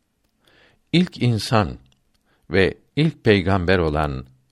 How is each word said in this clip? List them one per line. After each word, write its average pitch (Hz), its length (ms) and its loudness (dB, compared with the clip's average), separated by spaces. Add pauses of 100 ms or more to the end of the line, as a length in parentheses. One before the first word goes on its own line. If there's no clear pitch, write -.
(920)
İlk 180 300 -2
insan 107 560 -2 (720)
ve 90 280 2 (180)
ilk 156 280 -2
peygamber 95 540 2
olan 73 480 -2 (260)